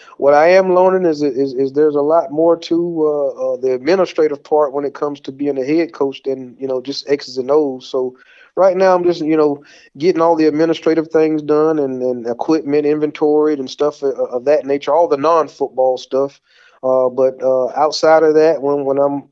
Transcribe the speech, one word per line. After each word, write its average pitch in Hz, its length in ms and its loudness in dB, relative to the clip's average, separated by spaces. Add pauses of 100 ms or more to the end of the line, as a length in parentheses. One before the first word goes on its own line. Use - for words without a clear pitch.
(160)
What 143 160 2
I 151 160 6
am 185 260 4
learning 185 300 4
is, 151 180 0
is, 135 300 -2
is 135 220 -4
there's 147 220 2
a 143 40 0
lot 160 300 0
more 165 260 2
to, 165 500 -2
uh, 147 200 -2 (260)
uh, 127 60 -6
the 131 160 -2
administrative 156 680 -2
part 151 300 0
when 143 140 -6
it 135 80 -10
comes 143 260 -8
to 139 120 -12
being 139 260 -4
a 131 60 -2
head 160 280 -2
coach 139 300 -6
than, 131 360 -8
you 131 80 -8
know, 131 140 -4
just 135 260 -10
X's 135 300 -4
and 127 140 -4
O's. 143 380 -2
So 127 280 -6 (380)
right 185 220 2
now 190 180 4
I'm 175 80 2
just, 170 180 0
you 156 160 0
know, 147 280 0 (320)
getting 160 260 0
all 165 140 4
the 156 100 2
administrative 160 640 0
things 156 340 0
done 151 380 0
and, 131 200 -4
and 123 280 -4
equipment 147 580 -2
inventoried 151 720 0
and 131 100 -8
stuff 147 360 -4
of, 135 120 -2
of 123 280 -4
that 147 200 2
nature, 143 300 -2
all 170 140 2
the 143 80 0
non-football 139 840 -2
stuff. 139 420 -4 (440)
Uh, 131 240 2
but, 131 340 0
uh, 131 280 0
outside 156 520 2
of 156 120 4
that, 156 280 2
when, 143 220 -2
when 139 140 -2
I'm 143 340 -2